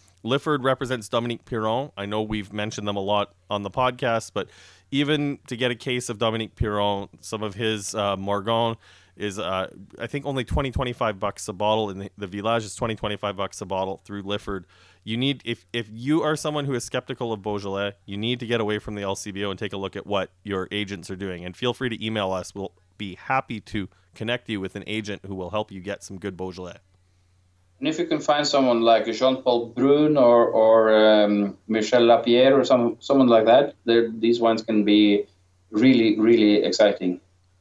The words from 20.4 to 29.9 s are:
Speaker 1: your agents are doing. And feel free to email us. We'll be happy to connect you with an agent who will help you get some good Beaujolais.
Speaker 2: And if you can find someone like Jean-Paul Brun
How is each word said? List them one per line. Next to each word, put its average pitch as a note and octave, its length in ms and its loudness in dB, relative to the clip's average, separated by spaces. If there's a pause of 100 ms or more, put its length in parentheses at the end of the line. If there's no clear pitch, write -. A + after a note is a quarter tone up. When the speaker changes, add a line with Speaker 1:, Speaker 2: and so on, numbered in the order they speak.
Speaker 1:
your F#2+ 280 -6
agents G2 380 -8
are G2 60 -10
doing. F2+ 280 -10
And F2+ 140 -12
feel B2 160 0
free B2+ 160 -6
to A2 160 -6
email G#2+ 260 -2
us. F#2 240 -6
We'll G2 160 -8 (260)
be F#2+ 180 -10
happy C3 460 -4
to G2 280 -6 (260)
connect A#2 320 -6
you G#2 140 -4
with F#2+ 140 -8
an G#2 120 -12
agent G#2 380 -8
who G2 100 -10
will F#2 140 -8
help G#2+ 220 -6
you F#2+ 100 -14
get G2 220 -10
some F#2+ 160 -14
good F#2 180 -8
Beaujolais. F2+ 400 -10 (1040)
Speaker 2:
And C#3 100 -6
if D#3 100 -4
you E3+ 60 -2
can D3+ 160 -2
find D3 260 0
someone C3 340 2
like A2+ 240 4
Jean-Paul A#2+ 640 0
Brun D3 480 2